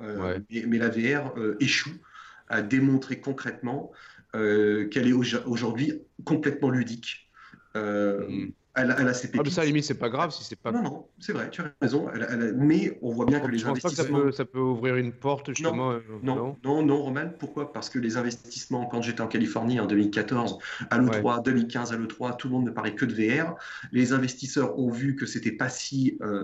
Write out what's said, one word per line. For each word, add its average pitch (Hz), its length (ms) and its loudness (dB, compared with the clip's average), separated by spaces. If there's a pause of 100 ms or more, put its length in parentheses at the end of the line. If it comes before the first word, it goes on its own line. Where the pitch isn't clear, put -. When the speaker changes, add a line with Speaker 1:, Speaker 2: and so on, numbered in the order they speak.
Speaker 1:
euh, 107 180 -8
Speaker 2:
Ouais. 92 200 -2 (100)
Speaker 1:
mais, 113 160 -6
mais 117 120 2
la 117 100 2
V 117 280 0
R, 139 200 -4
euh, 107 240 -2
échoue - 340 0 (540)
à 113 120 0
démontrer 131 600 2
concrètement, 135 720 -6 (420)
euh, 104 540 4
qu'elle 123 180 2
est 123 60 8
auja-, 120 340 2
aujourd'hui 120 540 0 (240)
complètement 143 460 2
ludique. - 600 -2 (460)
Euh, 104 520 0
Speaker 2:
Mhm. 98 240 -6 (240)
Speaker 1:
elle 127 140 2
a, 135 100 2
elle 131 60 4
a 127 80 4
ses - 200 -6
Speaker 2:
Ah, 151 100 4
mais 143 60 0
ça, 180 100 0
à 160 40 4
la - 20 4
Speaker 1:
pépites. - 0 -
Speaker 2:
limite, 147 180 4
c'est 139 100 -2
pas 123 140 -2
grave 143 240 0
si - 100 -12
c'est - 160 -12
pas - 140 -4
Speaker 1:
Non, 240 100 0
non, - 240 -6 (140)
c'est - 120 -6
vrai, 123 160 -4
tu - 120 -8
as 151 200 -6
raison. 139 320 2
Elle 113 120 -4
a, 113 80 -4
elle 117 100 -2
a, 113 100 0
mais 160 500 4
on 120 100 -2
voit 117 140 0
bien 139 120 4
que 139 60 -2
Speaker 2:
Donc, 120 80 -2
Speaker 1:
les 117 60 0
Speaker 2:
tu 110 60 -2
penses 131 140 0
pas 175 120 -2
que 147 40 -2
ça 156 80 0
Speaker 1:
investissements 143 220 2
Speaker 2:
peut, 139 80 4
ça 131 120 -2
peut 127 140 -8
ouvrir 127 380 2
une 123 160 0
porte, 139 340 -2
Speaker 1:
Non, 135 80 -6
Speaker 2:
justement, 131 380 0
euh, 117 80 -4 (240)
Speaker 1:
non, 127 100 0
Speaker 2:
non ? 127 300 -4
Speaker 1:
non, 147 200 2
non, 143 200 4
Roman. 143 340 -4
Pourquoi ? 147 340 -8
Parce 110 160 -8
que 131 120 -4
les 113 160 -2
investissements, 120 680 -6
quand 120 160 -4
j'étais 117 180 -4
en 110 80 -2
Californie 113 500 0
en 104 80 0
deux 107 80 2
mille 104 160 4
quatorze, 110 480 0 (320)
à 117 80 4
l'E 127 100 6
trois, 110 280 2
Speaker 2:
Ouais. 117 80 0
Speaker 1:
deux 131 80 4
mille 117 160 4
quinze 120 240 -4
à 113 40 -2
l'E 113 120 -2
trois, 120 280 -4
tout - 120 -6
le 127 60 0
monde 127 120 2
ne 113 60 -2
parlait 107 240 -2
que - 80 0
de 113 100 0
V 113 260 4
R. 165 140 -2 (380)
Les 123 200 4
investisseurs 131 640 0
ont 127 140 2
vu 135 240 0
que 131 120 -4
c'était - 260 -2
pas 127 160 -2
si, - 540 0
euh, 101 200 -2